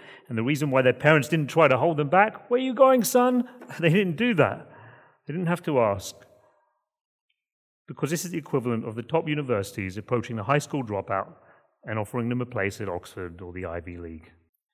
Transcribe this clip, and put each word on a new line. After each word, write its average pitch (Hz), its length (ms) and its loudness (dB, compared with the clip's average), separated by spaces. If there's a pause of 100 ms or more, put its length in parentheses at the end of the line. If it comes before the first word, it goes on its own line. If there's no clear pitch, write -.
(300)
and 117 80 -6
the 110 60 0
reason 143 260 0
why 131 140 4
their 127 100 6
parents 151 340 4
didn't 151 220 0
try 160 180 6
to 127 100 4
hold 156 200 0
them 147 120 -2
back, 202 400 2
"Where 247 100 2
are 262 40 -2
you 262 100 -2
going, 262 300 6
son?" 247 440 2 (160)
<laughs> - 160 -14
They 165 100 4
didn't 175 280 2
do 233 180 0
that. 127 340 2 (560)
They 147 80 -8
didn't 175 140 -4
have 170 160 -2
to 143 160 0
ask. 101 360 0 (1700)
Because 139 240 -6
this 170 140 -4
is 175 60 -12
the 180 60 -8
equivalent 120 480 -4
of 110 100 -10
the 117 80 -10
top 160 240 -2
universities 110 720 -4
approaching 117 380 -4
the 107 80 -6
high 139 160 2
school 143 240 -4
dropout 98 500 -6 (520)
and 110 140 -4
offering 117 300 -4
them 123 120 -2
a 120 40 -6
place 101 340 -6
at 101 100 -8
Oxford 87 520 -10
or 90 100 -14
the 90 140 -8
Ivy 85 320 -10
League. 82 340 -14 (420)